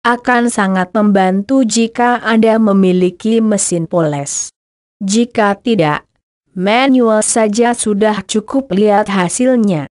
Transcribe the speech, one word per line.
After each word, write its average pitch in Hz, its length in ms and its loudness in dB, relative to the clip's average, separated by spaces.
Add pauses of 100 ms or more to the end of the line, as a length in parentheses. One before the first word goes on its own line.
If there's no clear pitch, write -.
Akan 240 480 0
sangat 190 480 -2
membantu 202 720 2
jika 233 560 -2
Anda 220 320 2
memiliki 196 880 2
mesin 196 400 -2
poles. 151 640 -4 (560)
Jika 214 560 0
tidak, 165 480 -2 (480)
manual 226 640 2
saja 226 560 0
sudah 208 480 -2
cukup, 262 480 -4
lihat 202 400 2
hasilnya. 196 800 0